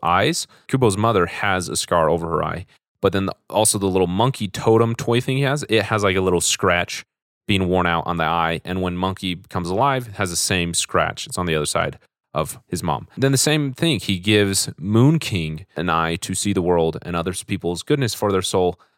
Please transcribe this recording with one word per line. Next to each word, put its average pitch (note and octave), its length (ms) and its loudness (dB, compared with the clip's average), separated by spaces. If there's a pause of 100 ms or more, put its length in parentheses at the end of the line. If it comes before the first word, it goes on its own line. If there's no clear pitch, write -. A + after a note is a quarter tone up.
eyes. G2 440 2 (200)
Kubo's A#2 300 2
mother G#2 280 2
has F#2 440 -2
a - 80 -4
scar E2 320 2
over E2 200 0
her D#2+ 140 0
eye, E2 220 -6 (360)
but F#2+ 120 2
then G2 120 0
the, - 100 -4 (140)
also G#2+ 280 2
the G2 100 0
little F#2 200 2
monkey G#2+ 400 0
totem A2+ 480 2
toy A#2+ 240 0
thing C3 180 -2
he C#3 60 0
has, C#3 260 -2
it G#2+ 140 2
has, G#2 200 -2
like, F#2+ 120 4
a F#2+ 60 2
little F2 200 2
scratch - 640 0 (440)
being F#2+ 200 2
worn F2+ 200 2
out E2+ 180 0
on E2+ 120 -4
the E2 60 0
eye. E2 400 0
And F#2 180 -4
when F2+ 140 -4
Monkey F#2 400 -4 (140)
comes F2 200 -6
alive, B2 400 0
it G2+ 40 -16
has G2+ 160 -4
the E2+ 60 -6
same F2 380 0
scratch. - 520 -2
It's - 120 -10
on F2+ 100 -2
the D#2+ 80 0
other D2+ 100 0
side E2 320 -2 (360)
of D2+ 340 -4
his F2 160 -6
mom. D#2 240 -4 (100)
Then C3+ 140 2
the C3+ 60 2
same D3 360 0
thing. D#3 260 -2
He F#2+ 200 -2
gives G2+ 580 2
Moon B2 420 4
King D#2+ 460 -6 (100)
an E2+ 140 -2
eye E2 280 2
to - 160 -6
see G2+ 200 -2
the F#2+ 80 0
world E2+ 400 2
and F2 140 -8
other E2+ 180 -2
people's F2 500 -6
goodness C#3 300 0
for G#2 180 -2
their F#2+ 100 2
soul, F2+ 380 0 (180)